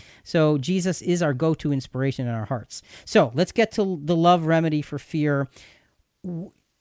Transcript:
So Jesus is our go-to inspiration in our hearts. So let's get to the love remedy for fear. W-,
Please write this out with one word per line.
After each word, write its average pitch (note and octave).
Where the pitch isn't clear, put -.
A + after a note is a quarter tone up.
So D3+
Jesus F3
is F3
our D3+
go-to D#3
inspiration C3
in A#2
our A2
hearts. -
So D3
let's E3+
get A3+
to F#3+
the E3+
love E3+
remedy D#3+
for C#3+
fear. D3
W-, F3